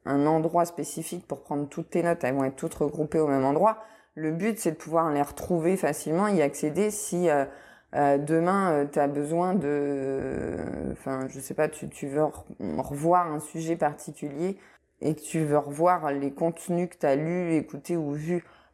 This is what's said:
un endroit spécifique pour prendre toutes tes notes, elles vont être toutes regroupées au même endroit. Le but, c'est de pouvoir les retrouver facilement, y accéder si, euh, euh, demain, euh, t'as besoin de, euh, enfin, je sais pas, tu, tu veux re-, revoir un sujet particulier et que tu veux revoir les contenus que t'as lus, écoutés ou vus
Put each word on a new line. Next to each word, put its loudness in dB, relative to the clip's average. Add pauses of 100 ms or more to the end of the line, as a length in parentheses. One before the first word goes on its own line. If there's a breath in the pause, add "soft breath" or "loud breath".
un 2
endroit 4
spécifique -8
pour -8
prendre -4
toutes -10
tes 2
notes, 0
elles 0
vont 0
être -2
toutes -6
regroupées 0
au 2
même 2
endroit. 4 (360 loud breath)
Le -2
but, -2
c'est 0
de -8
pouvoir 0
les 4
retrouver 0
facilement, 0
y 4
accéder 0
si, 0
euh, 4 (500 loud breath)
euh, 6
demain, 2
euh, 2
t'as 2
besoin 0
de, 0
euh, -2
enfin, -6
je -12
sais -10
pas, 0
tu, -12
tu -10
veux 0
re-, -4
revoir 2
un -4
sujet -6
particulier -4 (420 loud breath)
et 0
que -10
tu -2
veux 2
revoir 2
les -2
contenus -2
que -20
t'as 2
lus, 0
écoutés -2
ou -2
vus -4 (300 soft breath)